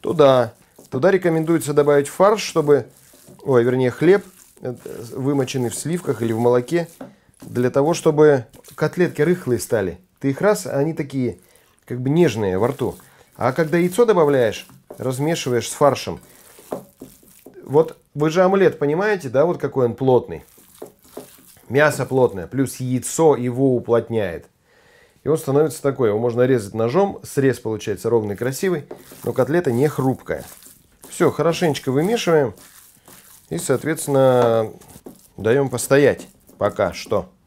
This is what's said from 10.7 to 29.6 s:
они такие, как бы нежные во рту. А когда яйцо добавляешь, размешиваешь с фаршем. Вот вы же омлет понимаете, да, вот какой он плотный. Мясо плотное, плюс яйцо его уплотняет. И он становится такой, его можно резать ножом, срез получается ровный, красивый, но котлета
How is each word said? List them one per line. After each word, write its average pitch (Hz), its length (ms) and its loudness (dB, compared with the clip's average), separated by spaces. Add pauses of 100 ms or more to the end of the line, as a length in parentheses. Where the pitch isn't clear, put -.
они 151 160 -2
такие, 135 440 -6 (460)
как 123 160 -10
бы 127 100 -2
нежные 113 480 2
во 113 100 2
рту. 117 280 -4 (400)
А 127 160 -2
когда 165 260 -2
яйцо 180 260 2
добавляешь, 147 600 2 (320)
размешиваешь 131 680 -4
с - 40 -10
фаршем. 123 480 0 (1400)
Вот 156 340 0 (180)
вы 151 160 0
же 180 120 2
омлет 185 360 4
понимаете, 170 500 -2
да, 131 160 2
вот 175 140 -2
какой 135 280 -2
он 113 80 -2
плотный. 120 500 0 (1200)
Мясо 135 380 0
плотное, 117 400 0
плюс 127 300 -4
яйцо 127 600 0
его 123 380 0
уплотняет. 113 720 -2 (800)
И 135 40 -4
он 156 100 0
становится 139 440 0
такой, 131 280 0
его 104 80 -2
можно 120 240 0
резать 117 320 0
ножом, 127 480 0
срез 135 360 0
получается 110 520 -6
ровный, 107 260 0
красивый, 139 500 -4 (380)
но 120 80 -4
котлета 135 400 0